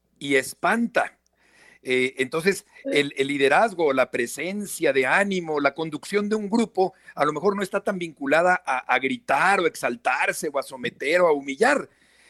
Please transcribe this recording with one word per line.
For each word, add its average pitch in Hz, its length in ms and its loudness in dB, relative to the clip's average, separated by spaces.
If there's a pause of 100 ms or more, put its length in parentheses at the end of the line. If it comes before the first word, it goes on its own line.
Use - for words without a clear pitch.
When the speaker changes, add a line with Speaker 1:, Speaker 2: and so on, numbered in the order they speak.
(200)
Speaker 1:
y 139 160 0
espanta". 175 800 -2 (640)
Eh, 127 360 0
entonces, 160 480 -2 (160)
Speaker 2:
Sí. 269 100 -8
Speaker 1:
el, 143 240 0
el 139 120 0
liderazgo, 147 640 2
la 131 180 2
presencia 160 840 -4
de 131 140 2
ánimo, 170 540 0
la 143 140 2
conducción 165 540 -4
de 214 80 0
un 208 140 -6
grupo, 202 420 0 (220)
a 156 100 0
lo 151 80 0
mejor 175 240 -2
no 202 60 -4
está 196 200 -4
tan 202 160 -4
vinculada 165 680 2
a, 131 120 -2
a 127 200 0
gritar 135 640 0
o 170 60 0
exaltarse 147 840 -4
o 139 60 -2
a 135 40 -4
someter 131 580 -2
o 175 80 4
a 160 40 6
humillar, 143 560 0 (420)